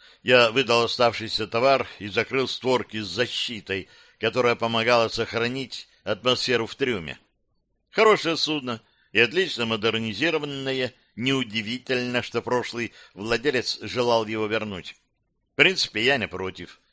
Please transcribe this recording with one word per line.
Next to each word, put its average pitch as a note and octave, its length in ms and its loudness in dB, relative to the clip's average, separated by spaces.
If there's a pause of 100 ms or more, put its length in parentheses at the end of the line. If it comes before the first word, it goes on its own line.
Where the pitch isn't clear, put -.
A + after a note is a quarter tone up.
(240)
Я A#2+ 280 6
выдал A#2 320 2
оставшийся A2+ 640 0
товар A#2 420 2 (120)
и G2+ 80 -10
закрыл A2+ 400 -2
створки A2+ 540 -2
с G#2 60 -8
защитой, G2 800 -4 (320)
которая A#2+ 360 2
помогала A#2 540 2
сохранить A#2+ 800 -4 (160)
атмосферу A2+ 640 0
в - 80 -12
трюме. F#2+ 440 -4 (720)
Хорошее G3 460 4
судно — B2+ 440 -4 (300)
И G2+ 80 2
отлично A#2+ 460 2
модернизированное, B2+ 1300 -2 (220)
неудивительно, B2 1080 -2
что A#2 200 -4
прошлый A#2 520 -4 (200)
владелец A#2 680 -2
желал A#2 440 2
его G#2+ 220 -2
вернуть. G#2 480 -6 (580)
В - 20 -20
принципе, D3 480 2
я C3+ 140 4
не G2+ 100 -4
против. F#2 520 -10 (140)